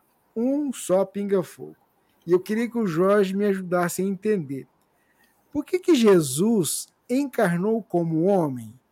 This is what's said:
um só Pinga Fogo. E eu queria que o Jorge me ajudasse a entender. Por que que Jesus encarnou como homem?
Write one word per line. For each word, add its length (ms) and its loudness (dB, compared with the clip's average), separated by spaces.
um 380 -2
só 320 0
Pinga 380 -2
Fogo. 340 -14
E 60 -2
eu 80 6
queria 280 -4
que 100 -6
o 80 0
Jorge 500 2
me 80 0
ajudasse 560 -2
a 60 -2
entender. 600 -4
Por 140 -6
que 120 -4
que 160 2
Jesus 920 2
encarnou 720 0
como 400 -2
homem? 500 0